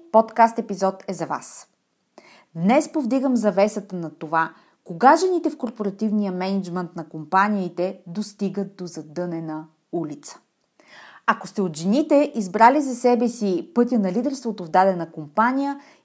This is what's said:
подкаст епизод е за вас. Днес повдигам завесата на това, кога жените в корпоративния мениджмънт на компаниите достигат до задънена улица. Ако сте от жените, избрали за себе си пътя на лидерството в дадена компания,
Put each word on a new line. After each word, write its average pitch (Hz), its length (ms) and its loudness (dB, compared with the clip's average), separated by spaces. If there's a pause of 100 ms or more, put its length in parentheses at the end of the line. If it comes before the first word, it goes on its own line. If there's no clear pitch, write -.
(120)
подкаст 226 460 4
епизод 190 500 -4
е 190 60 -6
за 160 120 -6
вас. - 420 -10 (840)
Днес 214 380 2
повдигам 262 440 0
завесата 208 600 0
на 165 140 -6
това, 160 420 -2 (320)
кога 240 320 4
жените 349 340 0
в - 60 -14
корпоративния 208 760 -4
мениджмънт 180 640 -4
на 165 120 -12
компаниите 185 1000 -2
достигат 196 680 -6
до 180 100 -10
задънена 165 760 -8 (280)
улица. 151 460 -8 (880)
Ако 208 180 -2
сте - 160 -4
от 170 140 -2
жените, 285 580 2
избрали 220 460 6
за 269 140 -4
себе 240 340 2
си 202 460 -2
пътя 240 240 2
на 190 140 0
лидерството 233 520 -4
в 165 40 -12
дадена 180 440 2
компания, 262 680 -2 (240)